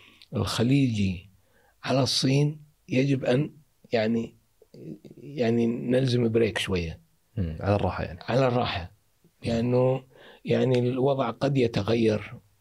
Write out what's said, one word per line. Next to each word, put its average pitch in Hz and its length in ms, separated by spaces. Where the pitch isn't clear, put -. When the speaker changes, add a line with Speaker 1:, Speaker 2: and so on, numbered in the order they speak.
Speaker 1:
الخليجي 110 920
على 131 200
الصين 143 580
يجب 135 360
أن، 135 280
يعني، 113 440
يعني 117 500
نلزم 123 600
بريك 110 280
شوية. 85 420
Speaker 2:
مم، 80 220
على 98 160
الراحة 95 280
يعني. - 180
Speaker 1:
على 131 260
الراحة. 104 440
لأنه، 123 600
يعني، 123 340
الوضع 127 500
قد 139 280
يتغير، 110 760